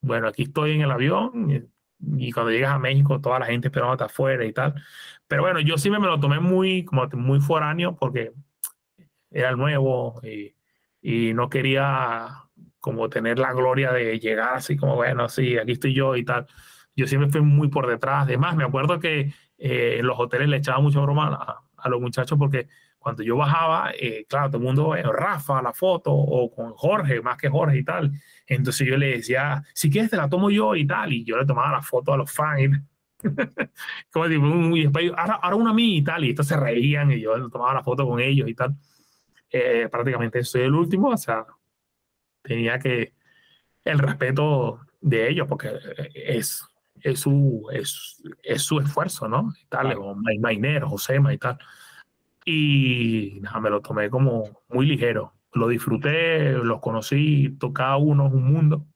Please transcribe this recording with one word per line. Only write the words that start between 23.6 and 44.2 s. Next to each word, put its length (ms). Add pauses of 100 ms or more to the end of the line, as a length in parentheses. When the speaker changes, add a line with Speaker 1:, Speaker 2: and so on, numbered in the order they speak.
Speaker 1:
eh, 300
claro, 220
todo 80
el 60
mundo, 320
eh, 60
"Rafa, 600
la 100
foto", 400
o 420
con 200
Jorge, 480
más 160
que 100
Jorge 300
y 60
tal. 280 (340)
Entonces 400
yo 120
le 180
decía, 460 (120)
"Si 160
quieres 200
te 60
la 120
tomo 220
yo" 260
y 100
tal, 260
y 120
yo 140
le 80
tomaba 260
la 100
foto 300
a 60
los 140
fans. 480 (380)
<laughs> 540 (400)
Como 160
tipo, 160
"Mm", 320
y 80
después, 320
"Ahora, 260
ahora 140
una 140
a 40
mí" 240
y 60
tal, 200
y 60
estos 180
se 80
reían, 560
y 80
yo 300
tomaba 240
la 100
foto 220
con 140
ellos 280
y 60
tal. 220 (760)
Eh, 400
prácticamente 540
soy 180
el 120
último, 360
o 80
sea, 280 (960)
tenía 360
que, 360 (680)
el 140
respeto 840 (200)